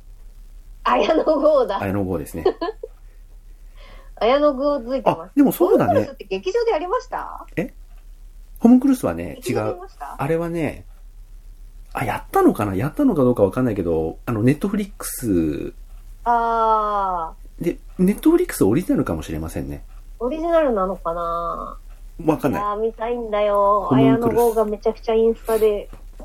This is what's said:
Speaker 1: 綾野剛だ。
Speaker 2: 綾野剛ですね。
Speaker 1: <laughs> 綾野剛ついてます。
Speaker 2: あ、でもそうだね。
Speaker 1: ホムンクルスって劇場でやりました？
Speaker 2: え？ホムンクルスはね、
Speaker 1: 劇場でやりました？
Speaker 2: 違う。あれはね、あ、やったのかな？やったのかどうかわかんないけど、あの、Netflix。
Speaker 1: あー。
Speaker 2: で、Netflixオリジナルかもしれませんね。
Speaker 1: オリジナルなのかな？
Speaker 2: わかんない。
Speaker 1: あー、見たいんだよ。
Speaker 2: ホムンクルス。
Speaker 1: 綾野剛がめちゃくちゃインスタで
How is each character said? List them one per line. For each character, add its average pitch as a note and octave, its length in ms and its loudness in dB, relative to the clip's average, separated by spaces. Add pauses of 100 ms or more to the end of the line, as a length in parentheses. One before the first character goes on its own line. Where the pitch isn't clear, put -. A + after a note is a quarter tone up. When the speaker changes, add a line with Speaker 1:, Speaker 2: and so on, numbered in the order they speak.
(840)
Speaker 1:
綾 C4 300 2
野 D#4 100 2
剛 D4+ 420 4
だ。 G3 160 -4
Speaker 2:
綾 - 100 0
野 G2+ 120 0
剛 F2+ 140 -2
で C#2+ 80 -6
す - 100 -14
ね。 E2 100 -6 (760)
Speaker 1:
<laughs> - 920 -20
綾 B3+ 240 4
野 D4 140 4
剛 C#4+ 260 0
つ B3 180 -4
い G#3+ 60 -4
て F#3 60 4
ま D3+ 60 2
す。 D#3+ 40 -14 (100)
Speaker 2:
あ、 - 60 -20
で C#4+ 80 6
も G3+ 80 6
そ F#4 220 2
う D4+ 40 6
だ B2+ 100 4
ね。 - 60 2
Speaker 1:
ホ - 60 4
ム - 20 2
ン - 40 -2
ク - 60 -12
ル - 20 -14
ス - 0 -
っ - 40 -18
て - 80 -16
劇 F#4+ 260 -4
場 A#4 120 0
で A4+ 80 0
や E4+ 60 0
り F4 100 -4
ま A#4 140 -2
し - 60 -18
た？ - 380 -10 (120)
Speaker 2:
え？ A3 160 -6 (880)
ホ A#3 100 6
ム B3 60 10
ン B3+ 40 6
ク C4+ 80 2
ル C4 80 4
ス F#3+ 100 -8
は F2 80 0
ね、 E2+ 220 -8
Speaker 1:
劇 - 180 -4
場 G#2+ 100 0
で G#2+ 40 -2
や A2 60 -4
り - 60 -10
ま F#4+ 100 -14
し - 80 -20
た？ - 80 -12
Speaker 2:
違 - 40 -10
う。 - 100 -12
あ C#3 80 -2
れ E3 100 0
は E3+ 120 -4
ね、 E3 360 -4 (1040)
あ、 - 140 -4
や - 200 -4
っ - 60 -16
た G4 100 2
の F4 120 6
か G#2+ 120 0
な？ F#2+ 100 -2
や B2 140 0
っ - 40 -8
た D4 100 0
の A#3 120 4
か C#3 80 4
ど B2 80 6
う A#2+ 40 2
か A2 80 4
わ F#2+ 80 4
か B2+ 100 -2
ん C3 40 2
な A#2 60 2
い G2 40 -2
け G2 80 -2
ど、 D#2+ 420 -2
あ B2+ 60 -4
の、 G#2+ 120 0
Netflix。 B2+ 1300 0 (500)
Speaker 1:
あ A3 1120 0 (280)
ー。 - 20 -6
Speaker 2:
で、 E3+ 140 -2 (220)
Netflix D#4 680 2
オ G2+ 80 4
リ F3 100 2
ジ D4 80 -4
ナ B3 60 2
ル C#3 60 0
か F2 120 -2
も D#2 60 -6
し D#2+ 120 -10
れ D#2 60 -4
ま E2 100 -8
せ - 100 -6
ん C#2 100 -8
ね。 C#2+ 140 -10 (360)
Speaker 1:
オ A#3+ 100 -4
リ D#4 100 -6
ジ E4 80 -4
ナ E4 140 4
ル C#4 100 2
な F#3+ 140 0
の F#3+ 100 -4
か E3+ 180 -6
な？ E3+ 640 -6 (480)
Speaker 2:
わ D#3 120 2
か B2+ 120 -2
ん - 20 0
な - 80 -2
い。 - 20 -2
Speaker 1:
あ G#3 140 -2
ー、 G#3+ 60 -4
見 A3+ 100 -2
た A3+ 160 -8
い A#3+ 80 -4
ん A3+ 160 -6
だ G#3 120 0
よ。 G3+ 460 2
Speaker 2:
ホ - 60 2
ム C4 60 6
ン C4 180 4
ク A#3 100 0
ル A3 60 -2
ス。 - 20 4
Speaker 1:
綾 A#3+ 80 4
野 A#3 40 4
剛 A3 40 -2
が A3 120 2
め G#3+ 120 -4
ち A3+ 100 -4
ゃ G#3+ 60 0
く - 60 -14
ち - 100 -6
ゃ A3 40 2
イ A3+ 120 4
ン A3+ 100 2
ス - 100 -18
タ A3 120 0
で G#3+ 320 0 (360)